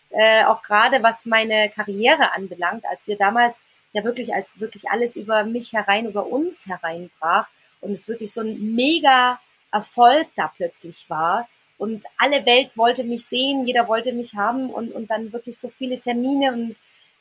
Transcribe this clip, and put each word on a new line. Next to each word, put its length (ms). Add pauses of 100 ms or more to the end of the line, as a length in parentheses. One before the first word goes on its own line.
(100)
äh, 340
auch 180
gerade 400
was 240
meine 440
Karriere 640
anbelangt, 560
als 160
wir 100
damals 460 (300)
ja 120
wirklich, 300
als 260
wirklich 300
alles 260
über 280
mich 280
herein, 340
über 200
uns 400
hereinbrach 840 (320)
und 120
es 160
wirklich 240
so 80
ein 340
Mega-Erfolg 1600
da 180
plötzlich 540
war 400 (300)
und 260 (140)
alle 280
Welt 300
wollte 280
mich 220
sehen, 400
jeder 220
wollte 240
mich 220
haben 360
und, 240
und 160
dann 220
wirklich 260
so 100
viele 320
Termine 520
und 240 (440)